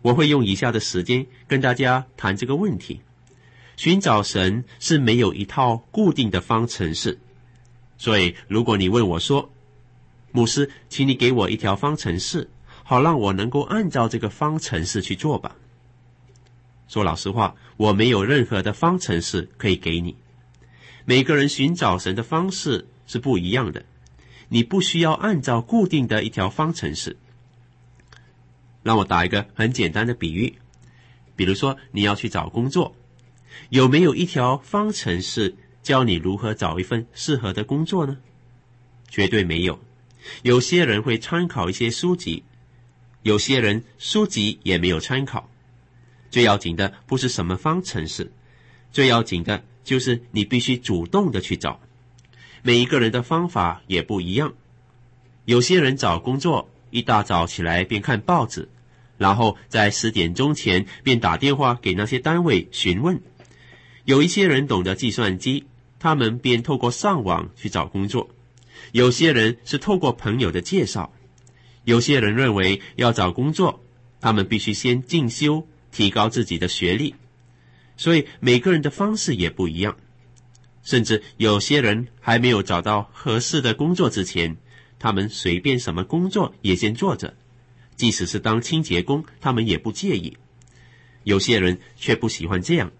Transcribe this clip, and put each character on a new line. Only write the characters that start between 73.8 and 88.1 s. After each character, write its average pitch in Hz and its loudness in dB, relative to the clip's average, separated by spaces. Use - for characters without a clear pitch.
他 113 0
们 98 2
必 110 0
须 104 -2
先 123 0
进 143 0
修， 147 -2
提 101 2
高 110 2
自 113 -2
己 87 -6
的 87 -2
学 90 -2
历。 139 -4
所 165 2
以 147 0
每 123 4
个 185 2
人 160 4
的 143 -2
方 208 -2
式 151 -2
也 87 -2
不 90 -4
一 82 -6
样。 101 -2
甚 120 2
至 107 0
有 107 4
些 143 2
人 113 0
还 117 2
没 123 2
有 107 4
找 87 0
到 104 -2
合 117 -2
适 147 -2
的 117 0
工 156 0
作 175 2
之 101 -4
前， 82 -2
他 113 -2
们 98 0
随 90 -2
便 131 0
什 107 -4
么 90 -4
工 175 -2
作 185 -2
也 92 2
先 110 -2
做 180 -2
着， - -12
即 117 2
使 95 -2